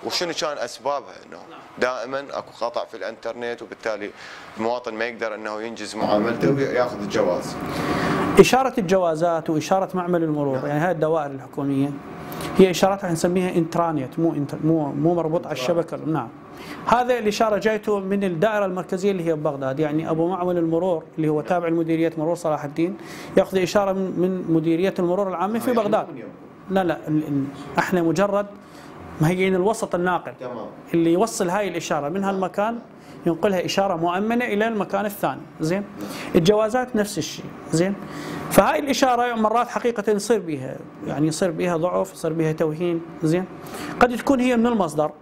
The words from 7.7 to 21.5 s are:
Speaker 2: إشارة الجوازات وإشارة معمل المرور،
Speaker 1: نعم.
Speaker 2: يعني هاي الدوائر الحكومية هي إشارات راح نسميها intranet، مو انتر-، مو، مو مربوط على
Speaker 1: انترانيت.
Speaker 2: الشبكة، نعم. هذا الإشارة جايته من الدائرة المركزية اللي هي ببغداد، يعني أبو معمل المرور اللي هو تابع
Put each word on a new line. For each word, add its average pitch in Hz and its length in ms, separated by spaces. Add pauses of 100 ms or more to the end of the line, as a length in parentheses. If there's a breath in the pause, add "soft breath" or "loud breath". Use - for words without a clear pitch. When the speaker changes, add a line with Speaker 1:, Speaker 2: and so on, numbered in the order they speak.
Speaker 2:
إشارة 247 400
الجوازات 170 720
وإشارة 165 440
معمل 175 280
المرور، 147 340
Speaker 1:
نعم. 135 100
Speaker 2:
يعني 147 140
هاي 180 100
الدوائر 156 400
الحكومية 139 600 (680 loud breath)
هي 185 120
إشارات 196 340
راح 175 80
نسميها 180 420
intranet، 165 640
مو 165 160
انتر-، 147 320
مو، 156 260
مو 151 220
مربوط 165 320
على 143 140
Speaker 1:
انترانيت. 170 320
Speaker 2:
الشبكة، 139 180
نعم. 131 180 (580 loud breath)
هذا 240 320
الإشارة 214 400
جايته 208 400
من 196 260
الدائرة 202 400
المركزية 185 460
اللي 185 140
هي 165 100
ببغداد، 139 460
يعني 156 300
أبو 165 180
معمل 180 300
المرور 165 460 (120)
اللي 156 120
هو 151 120
تابع 175 280